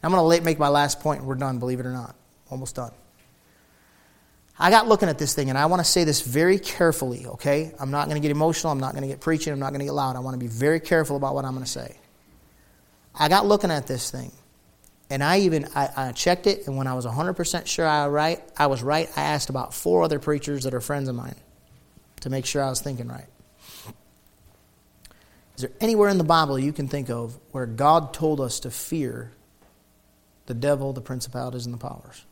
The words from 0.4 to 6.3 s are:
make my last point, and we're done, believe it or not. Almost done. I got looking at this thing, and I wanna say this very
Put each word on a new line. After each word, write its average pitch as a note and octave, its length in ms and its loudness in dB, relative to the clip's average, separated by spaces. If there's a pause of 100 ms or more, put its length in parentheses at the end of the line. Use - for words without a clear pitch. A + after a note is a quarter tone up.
make D#3+ 160 2
my D3 120 2
last C#3+ 320 2
point, C#3+ 180 -2
and C3 80 -10
we're C3 80 -4
done, C3 240 -4
believe B2+ 200 -4
it B2 60 -6
or B2+ 60 -6
not. B2 240 -10 (340)
Almost C3 260 -10
done. A#2+ 160 -10 (1700)
I F3 140 4
got A3+ 160 8
looking G#3 220 6
at D3 100 -2
this D3 160 -2
thing, C3+ 140 0
and C3 80 0
I D3 100 4
wanna F3 160 2
say E3+ 220 4
this D3+ 160 2
very E3 360 4